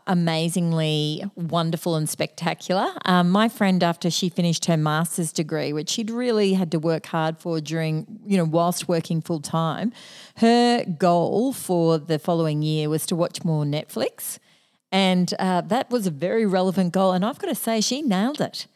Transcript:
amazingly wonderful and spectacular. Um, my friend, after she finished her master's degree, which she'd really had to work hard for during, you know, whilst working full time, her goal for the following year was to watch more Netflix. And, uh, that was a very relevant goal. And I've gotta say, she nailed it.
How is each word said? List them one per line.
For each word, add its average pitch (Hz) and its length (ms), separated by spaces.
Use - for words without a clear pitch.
amazingly 165 1160
wonderful 165 580
and 156 140
spectacular. 180 840
Um, 180 260
my 214 180
friend, 185 360
after 170 260
she 180 180
finished 170 360
her 165 120
master's 156 560
degree, 151 400
which 151 180
she'd 226 200
really 226 440
had 185 180
to 165 80
work 160 260
hard 160 320
for 165 220
during, 156 640
you 196 100
know, 175 80
whilst 170 440
working 165 320
full 160 200
time, 165 520
her 240 480
goal 175 680
for 165 460
the 151 200
following 160 440
year 151 260
was 156 180
to - 80
watch - 300
more 156 200
Netflix. - 760
And, 185 480
uh, 185 220
that 208 300
was 233 180
a - 20
very 190 360
relevant 185 460
goal. 190 200
And 180 120
I've 247 140
gotta 359 160
say, 226 260
she 254 220
nailed 240 380
it. - 360